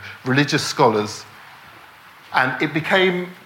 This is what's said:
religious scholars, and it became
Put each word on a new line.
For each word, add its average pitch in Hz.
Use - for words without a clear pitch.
religious 139
scholars, 107
and 131
it 151
became 180